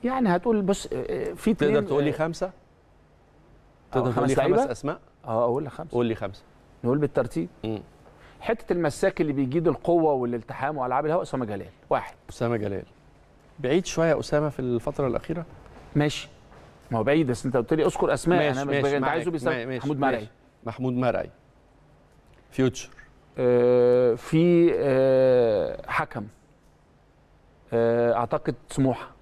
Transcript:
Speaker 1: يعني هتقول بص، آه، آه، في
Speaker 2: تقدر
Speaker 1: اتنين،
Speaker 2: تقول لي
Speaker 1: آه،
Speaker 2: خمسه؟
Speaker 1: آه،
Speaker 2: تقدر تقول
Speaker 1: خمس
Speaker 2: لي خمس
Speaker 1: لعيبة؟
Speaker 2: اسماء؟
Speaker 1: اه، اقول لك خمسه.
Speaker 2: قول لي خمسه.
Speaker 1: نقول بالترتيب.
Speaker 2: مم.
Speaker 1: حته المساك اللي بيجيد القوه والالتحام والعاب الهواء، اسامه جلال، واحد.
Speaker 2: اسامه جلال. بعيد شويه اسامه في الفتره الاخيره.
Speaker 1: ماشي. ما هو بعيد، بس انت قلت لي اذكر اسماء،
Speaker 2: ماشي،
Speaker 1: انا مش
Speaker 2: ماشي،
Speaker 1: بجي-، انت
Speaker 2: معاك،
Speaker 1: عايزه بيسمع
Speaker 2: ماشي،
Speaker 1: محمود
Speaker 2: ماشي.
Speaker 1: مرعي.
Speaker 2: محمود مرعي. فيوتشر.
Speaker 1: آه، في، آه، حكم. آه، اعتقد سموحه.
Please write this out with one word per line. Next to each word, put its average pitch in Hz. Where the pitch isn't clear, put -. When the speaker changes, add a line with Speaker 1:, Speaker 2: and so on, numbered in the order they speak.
Speaker 1:
يعني 254
هتقول 214
بص، 190
آه، -
آه، -
في -
Speaker 2:
تقدر 147
Speaker 1:
اتنين، 147
Speaker 2:
تقول 143
لي 151
Speaker 1:
آه، -
Speaker 2:
خمسه؟ 160
Speaker 1:
آه، 190
Speaker 2:
تقدر 127
تقول -
Speaker 1:
خمس 131
Speaker 2:
لي 135
خمس 139
Speaker 1:
لعيبة؟ 254
Speaker 2:
اسماء؟ 151
Speaker 1:
اه، 117
اقول 123
لك 135
خمسه. 165
Speaker 2:
قول 120
لي 113
خمسه. 98
Speaker 1:
نقول 127
بالترتيب. 147
Speaker 2:
مم. 110
Speaker 1:
حته -
المساك 175
اللي 156
بيجيد 139
القوه 160
والالتحام 123
والعاب 127
الهواء، 170
اسامه 131
جلال، 98
واحد. 127
Speaker 2:
اسامه 120
جلال. 101
بعيد 147
شويه 165
اسامه 151
في 135
الفتره 127
الاخيره. 160
Speaker 1:
ماشي. 147
ما 120
هو 110
بعيد، 147
بس 123
انت 131
قلت 120
لي 156
اذكر -
اسماء، 170
Speaker 2:
ماشي، 151
Speaker 1:
انا -
مش 139
Speaker 2:
ماشي، 139
Speaker 1:
بجي-، 139
انت 139
Speaker 2:
معاك، 135
Speaker 1:
عايزه 170
بيسمع 156
Speaker 2:
ماشي، 127
Speaker 1:
محمود 139
Speaker 2:
ماشي. 135
Speaker 1:
مرعي. 110
Speaker 2:
محمود 127
مرعي. 123
فيوتشر. -
Speaker 1:
آه، 123
في، 170
آه، 131
حكم. 135
آه، 117
اعتقد 120
سموحه. 135